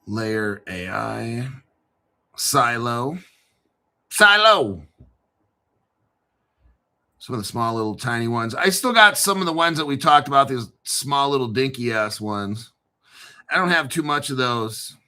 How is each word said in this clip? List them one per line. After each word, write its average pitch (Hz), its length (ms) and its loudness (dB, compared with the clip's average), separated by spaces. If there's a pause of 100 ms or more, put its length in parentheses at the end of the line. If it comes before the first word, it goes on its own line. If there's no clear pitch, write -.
Layer 107 600 -4
A 90 220 -10
I. 113 580 -6 (880)
Silo. 120 800 0 (920)
Silo. 202 760 4 (2250)
Some - 160 -12
of 117 60 -4
the 98 40 -8
small 117 300 -4
little 110 200 -2
tiny 117 320 -4
ones. 113 280 -4
I 170 140 0
still 196 240 -2
got 214 240 6
some 196 220 0
of 185 60 -2
the 165 80 -2
ones 165 240 2
that 156 80 -2
we 143 120 -2
talked 147 300 4
about, 139 200 4
these 123 240 -6 (120)
small 139 460 -2
little 135 200 0
dinky 123 420 -2
ass 107 280 -2
ones. 104 520 -6 (800)
I 156 60 0
don't 180 120 2
have 165 200 2
too 165 140 -4
much 147 260 -2
of 139 80 -4
those. 120 580 -2 (120)